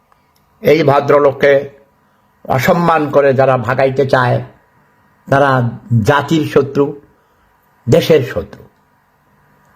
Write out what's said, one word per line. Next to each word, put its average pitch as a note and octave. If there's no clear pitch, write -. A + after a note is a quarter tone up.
এই D3+
ভদ্রলোককে C#3+
অসম্মান D#3+
করে C#3
যারা C3
ভাগাইতে C3
চায়, B2
তারা C3
জাতির C#3+
শত্রু, C#3+
দেশের D#3
শত্রু। -